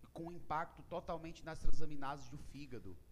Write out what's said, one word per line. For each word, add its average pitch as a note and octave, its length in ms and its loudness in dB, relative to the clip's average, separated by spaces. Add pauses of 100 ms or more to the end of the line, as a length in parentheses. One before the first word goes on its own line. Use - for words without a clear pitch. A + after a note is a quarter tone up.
(120)
com E3+ 180 -12
impacto D#3+ 520 -8
totalmente E3 640 -10
nas D#3+ 140 -10
transaminases D3 680 6
do C#3+ 100 -12
fígado. B2+ 580 -12 (140)